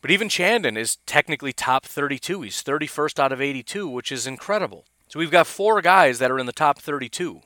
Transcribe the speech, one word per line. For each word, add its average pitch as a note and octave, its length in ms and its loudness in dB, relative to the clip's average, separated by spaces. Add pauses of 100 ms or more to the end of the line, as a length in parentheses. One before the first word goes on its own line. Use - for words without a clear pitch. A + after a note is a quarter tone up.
But C3 100 0
even G3 180 2
Chandon F3+ 480 0
is A2+ 280 -4
technically C#3+ 480 -2
top - 320 -2
thirty-two. C#3+ 560 -6
He's G#2 200 -8
thirty-first D3+ 580 -4
out C3+ 120 2
of C3 100 -4
eighty-two, C#3+ 460 -6
which B2 240 -8
is A#2 160 -6
incredible. C3 580 -6 (220)
So - 120 -12
we've D#3+ 120 -2
got E3+ 160 6
four G#3 340 2
guys D#3+ 380 6
that B2+ 100 2
are C3 100 0
in B2+ 60 -2
the B2 60 -6
top D3 280 2
thirty-two C#3+ 680 -6